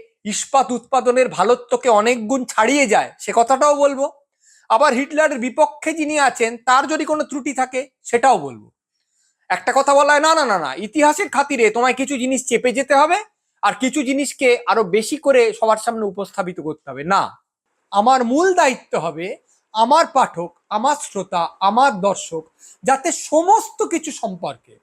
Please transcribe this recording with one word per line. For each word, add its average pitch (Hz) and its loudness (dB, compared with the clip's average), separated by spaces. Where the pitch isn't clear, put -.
ইস্পাত 247 -2
উৎপাদনের 247 0
ভালোত্বকে 240 0
অনেক 220 2
গুণ 254 -2
ছাড়িয়ে 254 0
যায়, 165 0
সে - -8
কথাটাও 269 2
বলবো। 285 0
আবার 226 2
হিটলারের 285 -2
বিপক্ষে 294 -2
যিনি 302 -4
আছেন, 240 0
তার 262 2
যদি 302 -4
কোনো 302 -2
ত্রুটি 277 -8
থাকে, 262 -6
সেটাও 233 2
বলবো। 123 -12
একটা 190 -2
কথা 269 2
বলা 285 6
হয়, 294 4
"না, 320 4
না, 311 2
না, 202 0
না, 135 -8
ইতিহাসের 294 0
খাতিরে 240 0
তোমায় 240 0
কিছু 269 -4
জিনিস 254 -4
চেপে 247 0
যেতে 269 -2
হবে, 320 2
আর 202 0
কিছু 262 -2
জিনিসকে 262 -2
আরো 208 2
বেশি 214 -2
করে 240 2
সবার 220 0
সামনে 220 -6
উপস্থাপিত 190 -8
করতে 151 -10
হবে।" 135 -12
না, 175 -2
আমার 247 2
মূল 311 0
দায়িত্ব 269 0
হবে 165 -8
আমার 254 4
পাঠক, 175 -2
আমার 240 0
শ্রোতা, 180 -6
আমার 214 2
দর্শক 170 -4
যাতে 269 -2
সমস্ত 370 0
কিছু 320 -6
সম্পর্কে 170 -12